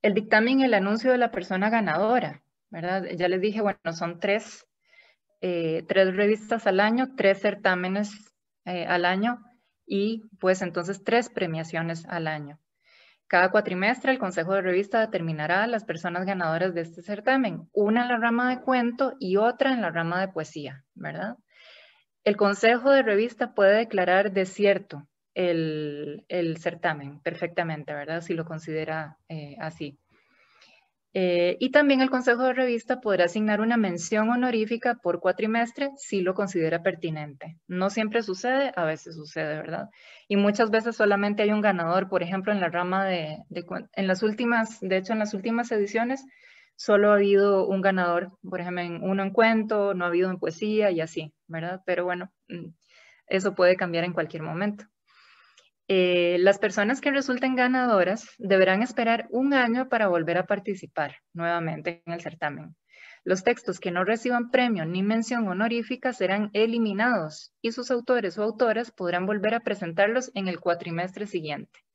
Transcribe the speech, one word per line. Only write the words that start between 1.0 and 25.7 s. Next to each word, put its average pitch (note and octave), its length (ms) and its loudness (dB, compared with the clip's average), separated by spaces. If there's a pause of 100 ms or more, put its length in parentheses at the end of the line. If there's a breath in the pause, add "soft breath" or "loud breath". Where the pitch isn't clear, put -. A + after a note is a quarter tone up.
de B3 40 4
la A#3+ 140 2
persona G3 380 -2
ganadora, G#3+ 720 0 (260)
¿verdad? F3+ 360 -4 (100)
Ya F3 140 0
les F#3 100 0
dije, G#3+ 220 -2
bueno, G3+ 180 0 (140)
son E3+ 260 -6
tres, - 480 -4 (720 soft breath)
eh, E3 480 -2
tres F#3+ 260 4
revistas G#3+ 540 0
al F#3+ 140 4
año, A#3+ 340 0
tres G3 240 4
certámenes, G3+ 960 -2 (300)
eh, F3 200 -6
al F3 200 0
año, G#3 340 0 (460 soft breath)
y G#3+ 400 -2 (160)
pues F#3 200 2
entonces F3 440 -6
tres A#3 240 2
premiaciones E3 760 -4
al E3 220 -6
año. D3+ 320 -8 (680 soft breath)
Cada F3+ 220 6
cuatrimestre G#3 640 2
el C4 80 0
Consejo F#3 340 -2
de G3 80 2
Revista F#3+ 380 0
determinará E3+ 640 0
a A#3 40 0
las A3 180 -4
personas F3 400 -4
ganadoras F3+ 480 -2
de E3+ 80 -4
este E3 200 -12
certamen, G#3 680 -2
una G#3+ 300 2
en A#3+ 80 -2
la A#3+ 80 2
rama A#3 320 0
de B3+ 120 -4
cuento B3 600 0
y F#3+ 160 0
otra B3 340 2
en A#3+ 100 0
la F3 80 -2
rama E3+ 300 -2
de F#3+ 80 -2
poesía, D3+ 560 -10 (120)
¿verdad? F3 420 -10 (880 loud breath)
El G#3 100 4
Consejo A3+ 560 2
de C4+ 120 6
Revista A3+ 500 0
puede G3+ 240 6
declarar G3 560 2
desierto F#3+ 760 0 (260)
el, D3+ 960 -2